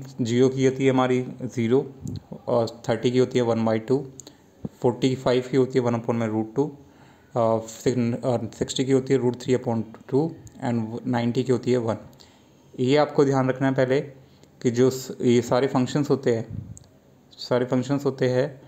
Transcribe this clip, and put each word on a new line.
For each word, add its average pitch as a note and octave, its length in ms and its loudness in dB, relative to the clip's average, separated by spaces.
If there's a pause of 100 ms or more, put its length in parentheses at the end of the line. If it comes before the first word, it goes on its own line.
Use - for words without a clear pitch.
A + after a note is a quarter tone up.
(220)
ज़ीरो A#2+ 260 4
की C3 160 0
होती C3 200 2
है C3 60 6
हमारी B2+ 320 2 (200)
ज़ीरो, B2 500 0 (560)
और A#2+ 400 0
थर्टी B2 220 0
की B2 80 2
होती B2+ 200 2
है B2 60 2
वन A2+ 200 0
बाई A2+ 140 2
टू, C3 280 -2 (760)
फ़ोर्टी C3 320 2
फ़ाइव B2+ 360 0
की C#3+ 60 0
होती C3 220 2
है B2 60 2
वन A#2+ 100 0
upon A#2 200 -2
में A#2 120 -2
रूट A2 280 -4
टू, D3 140 0
अ, - 40 -12 (880)
सिक-, A#2+ 680 -2
अ, B2+ 120 0 (220)
सिक्सटी - 260 -2
की C3 80 2
होती C3+ 220 2
है B2+ 60 2
रूट A#2+ 200 0
थ्री B2 160 0
upon A2+ 260 -2 (260)
टू D#3 260 0 (300)
and A#2 420 -4
नाइंटी A#2+ 360 0
की B2+ 100 0
होती A#2+ 200 0
है B2+ 60 4
वन। A2 180 -2 (840)
ये C3 160 2
आपको D3 280 4
ध्यान C3+ 240 2
रखना C3 200 0
है C3+ 60 0
पहले C3 260 2 (600)
कि C3 80 2
जो B2+ 200 4
स-, - 300 -10
ये A#2+ 220 4
सारे B2+ 240 2
functions C3+ 440 0
होते B2 240 2
हैं, - 400 -8 (560)
सारे - 340 -2
functions C3 400 -2
होते C3 240 0
हैं B2+ 400 -2